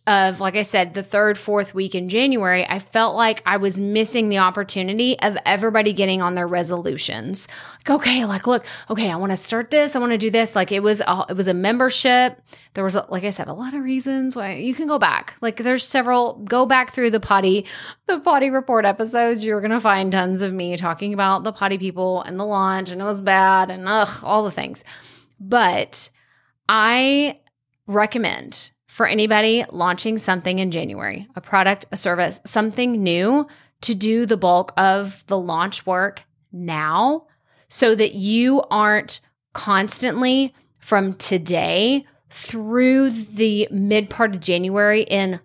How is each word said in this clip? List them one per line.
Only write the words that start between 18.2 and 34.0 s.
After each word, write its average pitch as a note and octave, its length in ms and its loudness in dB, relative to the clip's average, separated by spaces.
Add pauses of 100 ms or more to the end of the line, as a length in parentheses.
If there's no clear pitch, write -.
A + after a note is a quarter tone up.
report C4 340 2
episodes. A3+ 600 0
You're G#3+ 160 0
gonna A3 180 0
find G3 320 2
tons F#3 300 0
of F#3+ 100 -4
me F3 240 -6
talking F3 380 -6
about G3 320 0
the G#3+ 80 -4
potty G3 240 -2
people F#3 460 -2
and F#3 140 -10
the G3+ 80 -6
launch, F#3+ 440 -2
and F3+ 100 -10
it G3 60 -6
was G3+ 160 -4
bad, F#3+ 500 4
and F#3 160 -8
ugh, G#3 220 2 (140)
all G#3+ 200 2
the G3 80 -4
things. - 320 -10 (560)
But G3 680 0 (580)
I C4 720 2 (500)
recommend G#3 800 -2 (140)
for - 200 -2
anybody G#3+ 640 2
launching F3+ 460 -2
something F#3 420 -2
in F#3+ 120 -2
January, B2+ 540 -8 (120)
a - 20 -12
product, G3 500 0
a F#3+ 60 -10
service, F3 500 -2
something A3 560 -2
new, G3+ 460 2 (320)
to A#3 160 -2
do A3 300 0